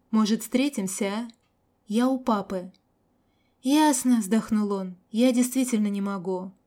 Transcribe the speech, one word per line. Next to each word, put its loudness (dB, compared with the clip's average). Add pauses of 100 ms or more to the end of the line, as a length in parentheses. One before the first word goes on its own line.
может, 2
встретимся, -2
а?" -6 (580)
"Я 0
у 0
папы". -4 (920)
"Ясно", 4
вздохнул 0
он. -6 (160)
"Я 4
действительно 0
не -4
могу". -6 (140)